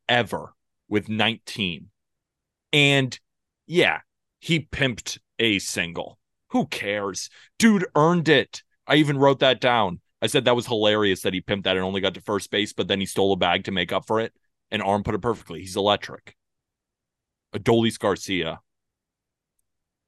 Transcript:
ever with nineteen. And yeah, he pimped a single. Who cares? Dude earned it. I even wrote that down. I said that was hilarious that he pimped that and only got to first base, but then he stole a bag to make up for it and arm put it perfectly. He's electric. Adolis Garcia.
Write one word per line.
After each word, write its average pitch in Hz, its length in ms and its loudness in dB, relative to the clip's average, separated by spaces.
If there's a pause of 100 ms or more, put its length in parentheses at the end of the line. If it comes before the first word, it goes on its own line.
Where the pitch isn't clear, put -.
ever 95 460 -2 (340)
with 104 200 -2
nineteen. 107 840 -4 (800)
And 139 460 2 (480)
yeah, 139 340 0 (380)
he 165 220 0
pimped - 580 -6 (200)
a 110 200 2
single. 87 600 -8 (320)
Who 247 160 -2
cares? 101 640 -6 (300)
Dude 202 360 4
earned 160 340 2
it. 131 340 2 (240)
I 143 100 2
even 147 220 2
wrote 139 220 4
that 127 200 2
down. 110 400 0 (220)
I 110 60 -2
said 127 160 0
that 123 120 4
was 120 100 -4
hilarious 107 560 2
that 95 120 -2
he 92 60 -4
pimped 98 240 -4
that 95 120 2
and 92 80 0
only 95 160 -4
got 95 140 -2
to 92 60 -16
first 101 300 -4
base, 104 220 -2
but 98 160 -4
then 98 120 0
he 95 60 -4
stole 98 260 0
a 95 40 2
bag 90 280 0
to 101 80 -8
make 87 200 -2
up 95 140 -4
for 110 140 0
it 113 120 -6 (380)
and 104 120 -4
arm 98 200 0
put 110 120 -4
it 92 80 -6
perfectly. 95 380 -6
He's 95 160 -14
electric. - 600 -2 (1200)
Adolis 113 440 2
Garcia. 87 640 -4 (1500)